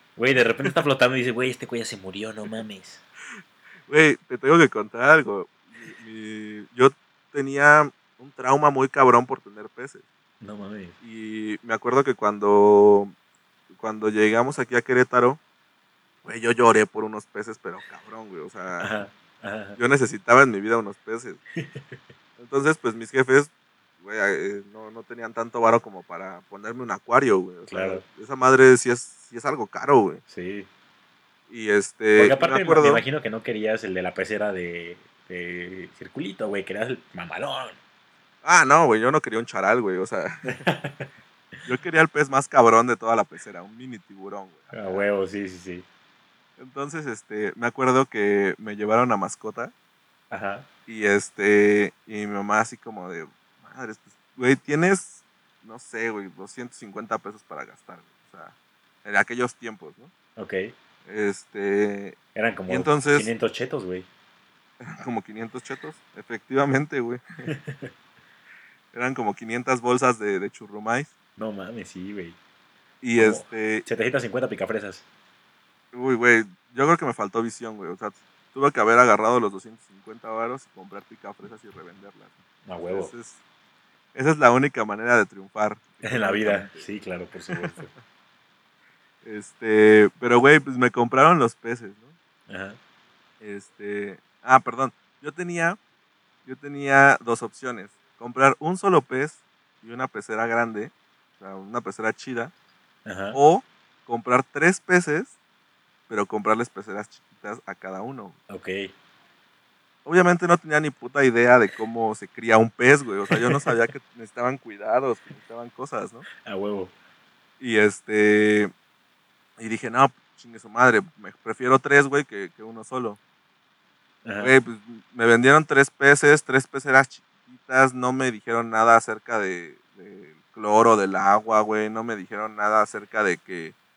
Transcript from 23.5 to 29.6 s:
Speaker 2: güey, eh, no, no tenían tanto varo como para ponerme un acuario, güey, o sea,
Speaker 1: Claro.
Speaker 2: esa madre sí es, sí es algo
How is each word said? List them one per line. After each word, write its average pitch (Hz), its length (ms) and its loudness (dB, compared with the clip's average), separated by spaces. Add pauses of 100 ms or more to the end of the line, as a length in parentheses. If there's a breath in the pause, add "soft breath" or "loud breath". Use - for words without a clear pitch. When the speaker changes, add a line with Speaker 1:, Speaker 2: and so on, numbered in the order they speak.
Speaker 2:
güey, 101 180 -12
eh, 98 440 -2 (100)
no, 110 180 -20
no 113 120 -18
tenían 117 300 -14
tanto 117 280 -6
varo 113 180 4
como 98 240 -12
para 92 460 -16
ponerme 110 340 -14
un 117 80 -10
acuario, 117 480 2
güey, 90 180 -8
o 87 100 -20
sea, 95 180 -6
Speaker 1:
Claro. 95 180 -8 (180)
Speaker 2:
esa 127 140 -12
madre 131 420 8
sí 123 120 -4
es, 120 100 -2
sí - 380 -20
es 113 80 -14
algo 131 220 -6